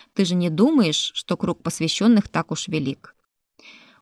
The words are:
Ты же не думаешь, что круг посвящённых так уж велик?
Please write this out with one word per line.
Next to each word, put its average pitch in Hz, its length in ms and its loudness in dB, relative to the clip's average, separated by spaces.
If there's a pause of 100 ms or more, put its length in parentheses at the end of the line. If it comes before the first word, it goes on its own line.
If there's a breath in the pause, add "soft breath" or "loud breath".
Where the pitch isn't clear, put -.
(140 soft breath)
Ты 196 120 2
же 175 100 -2
не 175 140 0
думаешь, 196 640 2
что - 240 -6
круг - 240 -4
посвящённых 196 680 2
так - 240 -6
уж - 160 -8
велик? 147 480 -6 (880 soft breath)